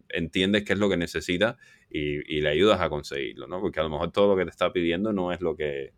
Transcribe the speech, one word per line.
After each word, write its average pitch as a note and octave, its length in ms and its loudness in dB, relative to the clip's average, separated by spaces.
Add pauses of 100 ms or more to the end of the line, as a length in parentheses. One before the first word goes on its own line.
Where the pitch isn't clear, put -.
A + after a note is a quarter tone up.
entiendes F#2+ 560 0
qué G2 100 0
es F#2+ 40 -4
lo G2+ 100 2
que F#2 80 2
necesita F2+ 600 0 (340)
y, D2 460 -4
y D2+ 40 0
le D2+ 100 2
ayudas F#2 300 4
a E2+ 80 0
conseguirlo, C#2 580 -6
¿no? F2 140 -8
Porque F#2+ 200 -2
a - 20 2
lo D#2 80 -2
mejor E2 220 -4
todo G2+ 160 4
lo G2 80 6
que F2+ 80 2
te E2 60 -8
está F2 220 0
pidiendo F2+ 400 0
no F2+ 200 0
es E2+ 80 -6
lo E2 160 -2
que C#2+ 420 -6